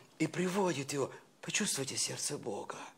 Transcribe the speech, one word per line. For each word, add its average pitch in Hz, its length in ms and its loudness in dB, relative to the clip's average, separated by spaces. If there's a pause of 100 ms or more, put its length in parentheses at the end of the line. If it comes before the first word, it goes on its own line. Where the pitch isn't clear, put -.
(180)
и 160 80 4
приводит 175 640 2
его. 139 180 2 (300)
Почувствуйте - 560 0
сердце - 400 0
Бога. - 400 -4 (220)